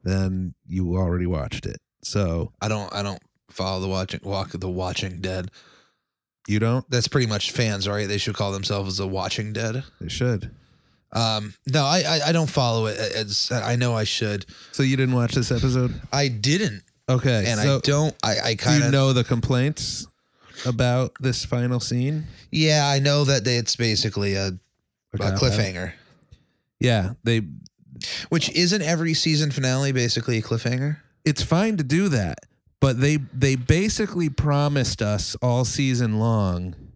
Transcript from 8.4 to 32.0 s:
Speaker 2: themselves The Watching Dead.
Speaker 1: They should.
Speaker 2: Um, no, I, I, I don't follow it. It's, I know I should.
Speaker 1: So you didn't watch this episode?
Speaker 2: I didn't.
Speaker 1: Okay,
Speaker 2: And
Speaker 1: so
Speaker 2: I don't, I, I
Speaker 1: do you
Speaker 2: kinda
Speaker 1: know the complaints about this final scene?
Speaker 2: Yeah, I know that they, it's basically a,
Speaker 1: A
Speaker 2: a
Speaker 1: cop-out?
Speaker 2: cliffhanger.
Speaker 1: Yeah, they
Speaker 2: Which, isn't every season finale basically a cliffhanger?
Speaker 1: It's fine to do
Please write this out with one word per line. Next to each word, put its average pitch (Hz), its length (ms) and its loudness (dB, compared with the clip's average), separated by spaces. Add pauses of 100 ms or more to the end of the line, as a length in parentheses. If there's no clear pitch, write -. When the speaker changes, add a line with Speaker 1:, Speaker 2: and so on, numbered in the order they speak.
Speaker 2:
themselves 98 420 -4
The 98 140 -4
Watching 95 420 -4
Dead. 113 320 -4 (160)
Speaker 1:
They - 80 -10
should. 123 440 -2 (600)
Speaker 2:
Um, 107 440 -2 (100)
no, 139 200 2
I, 160 220 2
I, 160 200 0
I 160 40 2
don't 165 200 2
follow 117 340 2
it. 107 140 -2
It's, 107 520 -4
I 113 240 -2
know 120 200 2
I 107 80 0
should. 104 420 -2 (280)
Speaker 1:
So 139 100 0
you 135 120 4
didn't 131 200 2
watch 120 180 2
this 123 180 0
episode? 127 480 0 (140)
Speaker 2:
I 139 140 2
didn't. 120 560 0 (260)
Speaker 1:
Okay, 123 380 2
Speaker 2:
And 113 120 2
Speaker 1:
so 139 180 4
Speaker 2:
I - 20 0
don't, 147 420 2
I, 110 80 0
I 101 140 0
Speaker 1:
do 117 80 0
you 107 60 -2
Speaker 2:
kinda 123 340 4
Speaker 1:
know 135 200 4
the 123 120 4
complaints 127 840 0 (600)
about 123 520 2
this 127 260 -2
final 123 340 0
scene? 139 460 -2 (260)
Speaker 2:
Yeah, 151 360 4
I 139 120 2
know 143 240 4
that 135 200 2
they, 123 140 2
it's 117 180 -2
basically 101 600 0
a, 98 140 -2
Speaker 1:
A - 20 -6 (640)
Speaker 2:
a 107 40 -6
Speaker 1:
cop-out? 98 220 0
Speaker 2:
cliffhanger. 98 540 0 (840)
Speaker 1:
Yeah, 110 340 2 (100)
they 113 180 2 (880)
Speaker 2:
Which, 165 220 0
isn't 180 320 2
every 160 320 0
season 151 340 2
finale 135 420 0
basically 120 460 0
a 110 60 -2
cliffhanger? 127 540 -2 (280)
Speaker 1:
It's 151 160 2
fine 202 360 2
to 156 60 -2
do 170 260 2